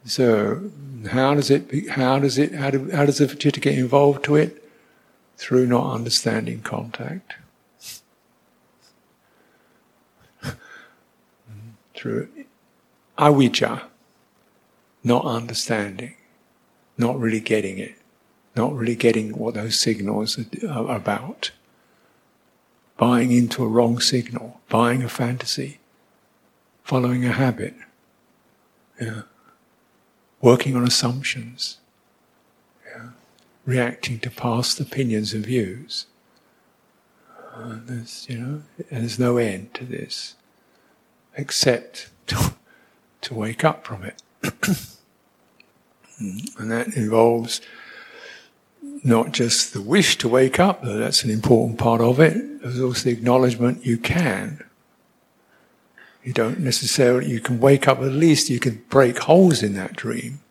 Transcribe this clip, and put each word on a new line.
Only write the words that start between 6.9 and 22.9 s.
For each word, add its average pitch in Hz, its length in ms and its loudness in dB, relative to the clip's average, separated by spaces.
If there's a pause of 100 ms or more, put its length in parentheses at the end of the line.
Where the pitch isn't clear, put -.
<laughs> - 140 -12 (1400)
Through - 340 -6 (880)
avijja, 131 680 2 (1200)
not 120 220 2
understanding, 117 920 -6 (840)
not 123 220 -2
really 113 200 -2
getting 98 380 -2
it, - 180 -12 (600)
not 127 200 0
really 117 200 -2
getting 113 420 2
what 113 160 -4
those 110 260 -4
signals 104 600 -2 (240)
are, 135 240 -4
are 117 80 -4
about. 107 560 -6 (1500)